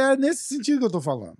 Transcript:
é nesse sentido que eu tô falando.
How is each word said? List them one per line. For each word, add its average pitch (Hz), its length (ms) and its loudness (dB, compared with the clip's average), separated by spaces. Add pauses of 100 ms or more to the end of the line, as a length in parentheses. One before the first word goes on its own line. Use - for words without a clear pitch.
(120)
é 269 60 4
nesse 294 260 0
sentido 277 360 0
que 254 80 2
eu 180 40 -2
tô 175 80 -2
falando. 127 400 -4